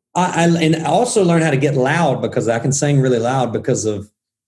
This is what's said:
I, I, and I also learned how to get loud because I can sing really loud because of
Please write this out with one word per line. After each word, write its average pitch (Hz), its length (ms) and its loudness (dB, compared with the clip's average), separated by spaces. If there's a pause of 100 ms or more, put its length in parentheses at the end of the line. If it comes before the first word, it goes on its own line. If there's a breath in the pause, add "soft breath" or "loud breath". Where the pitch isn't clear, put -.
(140)
I, 170 300 0
I, 170 180 2
and 156 140 2
I 170 80 -4
also 196 400 0
learned 170 180 2
how 160 80 0
to 135 60 2
get 139 180 0
loud 135 460 0
because 110 280 -4
I 117 100 0
can 135 140 -2
sing 143 280 0
really 127 180 2
loud 120 340 -2
because 110 340 -4
of 101 240 -6 (380)